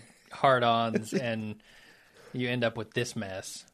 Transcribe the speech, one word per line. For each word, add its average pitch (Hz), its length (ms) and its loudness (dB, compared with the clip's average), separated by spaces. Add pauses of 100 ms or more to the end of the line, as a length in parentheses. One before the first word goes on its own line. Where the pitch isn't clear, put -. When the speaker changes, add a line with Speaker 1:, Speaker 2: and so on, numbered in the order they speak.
(140)
Speaker 1:
<laughs> - 180 -20
Speaker 2:
hard-ons, 117 840 4
and 110 440 -4 (760)
you 123 160 -2
end 123 140 0
up 113 120 2
with 110 200 -8
this 120 200 -2
mess. 98 580 -8